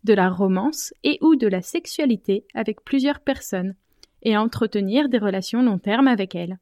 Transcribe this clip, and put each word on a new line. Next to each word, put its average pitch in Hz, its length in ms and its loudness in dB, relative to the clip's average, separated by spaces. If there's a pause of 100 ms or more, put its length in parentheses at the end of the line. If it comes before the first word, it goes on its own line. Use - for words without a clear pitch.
de 214 80 4
la 190 160 4
romance 190 640 -2 (100)
et 294 200 0
ou 320 120 8
de 240 120 2
la 185 160 0
sexualité 240 880 -2
avec 214 320 -6
plusieurs 277 360 -2
personnes 190 540 -4 (480)
et 220 120 2
à 214 80 2
entretenir 220 680 0
des 247 80 0
relations 202 460 -2
long 214 160 2
terme 240 300 2
avec 202 260 0
elles. 175 280 -8